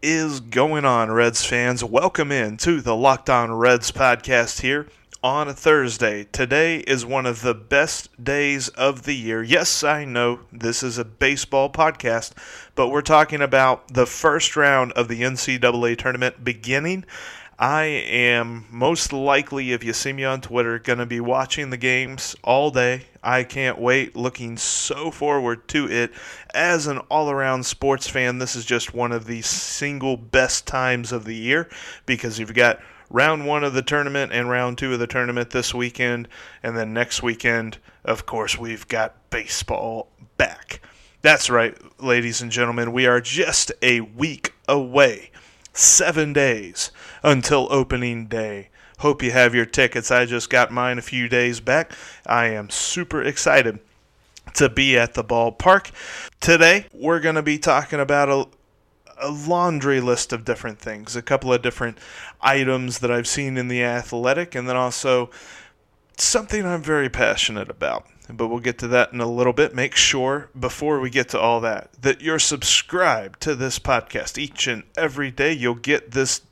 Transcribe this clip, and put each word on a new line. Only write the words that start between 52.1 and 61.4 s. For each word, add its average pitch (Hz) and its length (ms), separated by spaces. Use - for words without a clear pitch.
I 117 200
am 107 240
super - 520
excited 131 560
to 143 140
be 131 300
at 117 160
the 123 80
ballpark. 117 720
Today, 170 520
we're 160 280
gonna 160 200
be 151 160
talking 151 440
about 143 280
a, 139 200
a 143 60
laundry 147 680
list 123 320
of 113 120
different 113 360
things, 107 340
a 120 80
couple 131 300